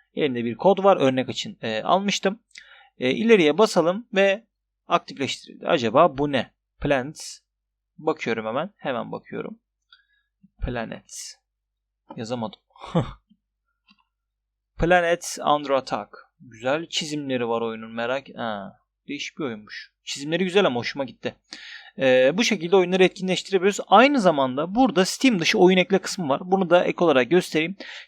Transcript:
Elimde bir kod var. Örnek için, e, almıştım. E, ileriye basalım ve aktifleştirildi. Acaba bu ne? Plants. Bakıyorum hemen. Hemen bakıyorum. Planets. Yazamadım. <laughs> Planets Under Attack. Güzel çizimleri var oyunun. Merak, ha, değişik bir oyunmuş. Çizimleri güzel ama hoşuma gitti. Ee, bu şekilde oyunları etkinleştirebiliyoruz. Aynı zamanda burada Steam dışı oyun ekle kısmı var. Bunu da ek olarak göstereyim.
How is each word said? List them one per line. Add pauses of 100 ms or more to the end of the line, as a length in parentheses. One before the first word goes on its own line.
(160)
Elimde
bir
kod
var.
Örnek
için,
e,
almıştım. (600)
E,
ileriye
basalım
ve (400)
aktifleştirildi.
Acaba
bu
ne? (280)
Plants. (580)
Bakıyorum
hemen.
Hemen
bakıyorum. (1040)
Planets. (840)
Yazamadım. (340)
<laughs> (1500)
Planets
Under
Attack. (220)
Güzel
çizimleri
var
oyunun.
Merak,
ha, (280)
değişik
bir
oyunmuş. (120)
Çizimleri
güzel
ama
hoşuma
gitti. (640)
Ee,
bu
şekilde
oyunları
etkinleştirebiliyoruz.
Aynı
zamanda
burada
Steam
dışı
oyun
ekle
kısmı
var.
Bunu
da
ek
olarak
göstereyim. (320)